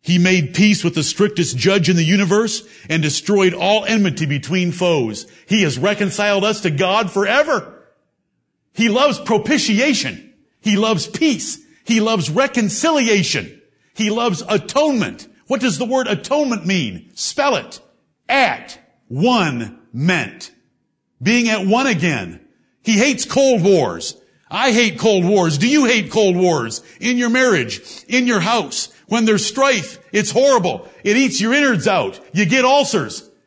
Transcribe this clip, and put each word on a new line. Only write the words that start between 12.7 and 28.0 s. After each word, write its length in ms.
He 160
loves 380
atonement. 760
What 120
does 160
the 80
word 220
atonement 580
mean? 500
Spell 420
it. 240
At 500
one 720
meant. 600
Being 280
at 180
one 220
again. 500
He 120
hates 320
cold 360
wars. 540
I 220
hate 300
cold 240
wars. 340
Do 80
you 200
hate 260
cold 240
wars? 440
In 180
your 120
marriage, 500